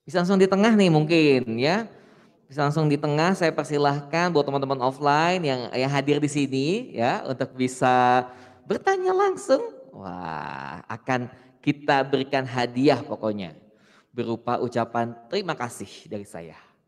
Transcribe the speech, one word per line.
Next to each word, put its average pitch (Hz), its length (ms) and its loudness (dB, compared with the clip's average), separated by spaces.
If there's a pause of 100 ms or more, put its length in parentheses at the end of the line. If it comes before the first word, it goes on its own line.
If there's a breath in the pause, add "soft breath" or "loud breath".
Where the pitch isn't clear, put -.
Bisa 175 240 -2
langsung 190 160 4
di 190 80 8
tengah 196 240 4
nih 202 160 6
mungkin 151 720 4
ya. 180 240 0 (640 loud breath)
Bisa 139 160 -4
langsung 151 240 2
di 143 80 2
tengah, 151 400 0
saya 165 160 0
persilahkan 147 800 0
buat 143 160 2
teman-teman 139 320 -2
offline 147 640 0
yang, 127 320 -2
yang 131 160 0
hadir 143 240 2
di 147 160 0
sini 143 640 -2
ya, 131 320 -2
untuk 131 240 -6
bisa 127 720 2 (400 loud breath)
bertanya 370 480 -2
langsung. 370 480 0 (320)
Wah, 80 960 -10
akan 123 400 -4 (320 loud breath)
kita 143 480 0
berikan 131 400 -2
hadiah 123 560 0
pokoknya, 104 500 -6 (560 soft breath)
berupa 117 480 -4
ucapan 117 560 -4 (160)
terima 180 240 -4
kasih - 560 -14
dari 101 160 -10
saya. 85 320 -18 (300)